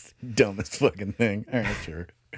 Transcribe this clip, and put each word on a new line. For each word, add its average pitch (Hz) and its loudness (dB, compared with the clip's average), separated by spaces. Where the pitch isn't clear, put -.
<laughs> 123 -12
Dumbest 104 2
fucking 104 2
thing. 104 0
All 127 2
right, 104 -2
sure. 85 -8